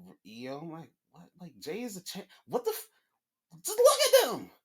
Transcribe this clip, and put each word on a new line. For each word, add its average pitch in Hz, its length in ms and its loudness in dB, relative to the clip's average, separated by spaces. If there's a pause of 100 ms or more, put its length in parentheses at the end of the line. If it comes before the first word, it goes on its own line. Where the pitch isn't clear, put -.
(280)
Io? 123 320 -12
I'm 160 120 -12
like, 156 200 -14 (200)
What? 170 140 -20 (140)
Like, 170 200 -18
Jade 170 240 -10
is 226 140 -10
a 180 60 -16
champ. - 240 -14 (200)
What - 180 -4
the 440 60 -4
f-? - 160 -6 (760)
Just 427 140 -8
look 539 280 8
at 466 240 6
them. 180 200 -8 (140)